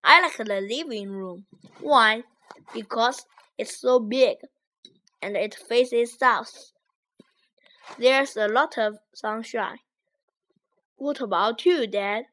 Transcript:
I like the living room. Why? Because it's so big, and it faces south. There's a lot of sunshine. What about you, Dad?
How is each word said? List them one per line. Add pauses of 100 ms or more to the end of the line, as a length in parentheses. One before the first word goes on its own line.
(100)
I
like
the
living
room. (360)
Why? (500)
Because (320)
it's
so
big, (840)
and
it
faces
south. (1300)
There's
a
lot
of (120)
sunshine. (1160)
What
about
you,
Dad?